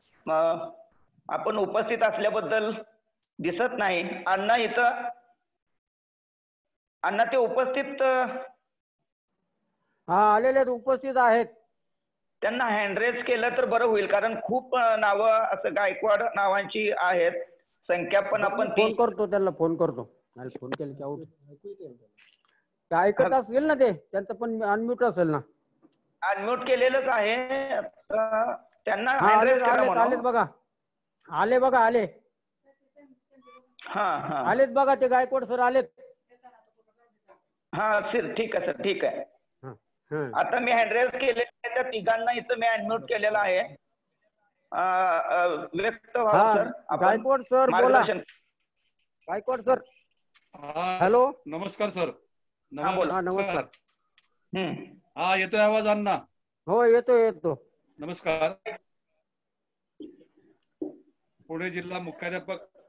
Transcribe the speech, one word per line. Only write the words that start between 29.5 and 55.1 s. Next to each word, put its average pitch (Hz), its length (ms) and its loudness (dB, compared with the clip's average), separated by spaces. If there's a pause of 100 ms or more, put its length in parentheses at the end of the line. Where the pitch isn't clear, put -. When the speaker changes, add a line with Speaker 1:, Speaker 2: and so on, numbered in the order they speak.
Speaker 1:
रेज 254 100 2
करा 240 100 4
Speaker 2:
आलेत, 233 140 4
Speaker 1:
म्हणा. 226 160 4
Speaker 2:
आलेत 247 160 2
बघा. 233 260 2 (840)
आले 208 280 2
बघा, 247 280 4
आले. 226 200 2 (1800)
Speaker 1:
हा, 185 360 -4
हा. 151 320 -4
Speaker 2:
आलेत 254 180 2
बघा, 269 260 2
ते 262 140 0
गायकवाड 254 360 0
सर 240 140 -4
आलेत. 247 260 2 (1900)
Speaker 1:
हा, 208 260 2
सर, 208 320 -2
ठीक 226 240 -4
आहे, - 100 -4
सर, - 160 -4
ठीक 196 220 -2
आहे. 123 160 -2 (420)
Speaker 2:
हा, 131 80 -14 (400)
हा. 147 240 -4
Speaker 1:
आता 143 240 -2
मी 240 140 -2
हँड 226 200 2
रेज 240 140 2
केलेलं 254 340 -2
आहे, 240 340 -8
त्या 254 80 0
तिघांना 226 500 -2
इथं 240 240 -4
मी 233 100 -2
अनम्यूट 226 360 -2
केलेलं 214 360 -2
आहे. 185 220 0 (1120)
अ, 165 100 -2 (460)
अ, 175 460 0
व्यक्त 220 420 -4
व्हा, 214 220 4
Speaker 2:
हा, 214 160 6
Speaker 1:
सर. 208 160 0 (180)
आपण 180 180 0
Speaker 2:
गायकवाड 240 360 2
सर, 254 280 4
बोला. 247 180 6
Speaker 1:
मार्गदर्शन. 220 300 4 (1080)
Speaker 2:
गायकवाड 214 320 -4
सर. 247 180 2 (760)
Speaker 3:
हा, 170 460 -6
Speaker 2:
हॅलो. 240 320 4 (140)
Speaker 3:
नमस्कार 190 420 -6
सर. 170 200 -4 (680)
Speaker 1:
हा, 185 160 -2
बोला. 180 200 0
Speaker 2:
हा, 190 60 -2
नमस्कार. 185 240 -2
Speaker 3:
नमस्कार. 175 200 -4 (920)
Speaker 1:
हम्म. - 380 -8 (220)